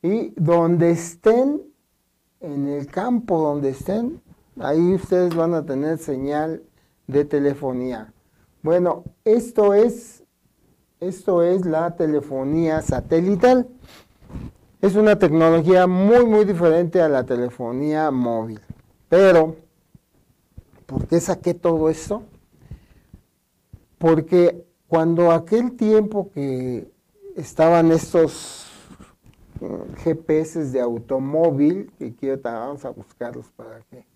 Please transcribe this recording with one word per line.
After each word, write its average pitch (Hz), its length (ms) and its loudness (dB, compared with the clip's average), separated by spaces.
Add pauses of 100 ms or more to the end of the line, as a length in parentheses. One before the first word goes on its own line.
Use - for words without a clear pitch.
Y 208 340 -2
donde 170 540 2
estén, 240 720 0 (760)
en 143 280 -6
el 143 180 -6
campo 220 520 -2
donde 147 320 -2
estén, 226 520 -8 (360)
ahí 170 360 0
ustedes 180 400 -2
van 170 180 0
a 156 140 -4
tener 147 320 -4
señal 147 640 -6 (440)
de 143 200 0
telefonía. 131 880 -4 (480)
Bueno, 175 420 0 (200)
esto 220 500 2
es, - 500 0 (760)
esto 180 420 -2
es 180 240 0
la 165 300 -4
telefonía 151 840 -2
satelital. 185 880 0 (1120)
Es 185 140 2
una 214 240 4
tecnología 165 680 4
muy, 196 380 4
muy 214 200 4
diferente 170 580 2
a 160 60 2
la 131 160 0
telefonía 127 840 -4
móvil. 113 500 -4 (480)
Pero, 165 480 6 (1300)
¿por 135 200 -6
qué 170 140 2
saqué 175 320 -4
todo 160 380 0
esto? 208 320 -6 (1800)
Porque 165 680 2 (240)
cuando 165 440 2
aquel 226 420 0
tiempo 214 560 0
que 127 560 -6 (480)
estaban 165 560 2
estos, - 800 0 (920)
eh, - 220 -10 (200)
G 165 180 -2
P 156 180 0
S 156 300 -6
de 127 120 -2
automóvil, 139 1160 -2
que 123 160 -12
quiero, 135 240 -6
ta-, 117 200 -8
vamos 139 260 -12
a 127 60 -10
buscarlos 120 600 -16
para 113 280 -20 (100)
que 123 260 -20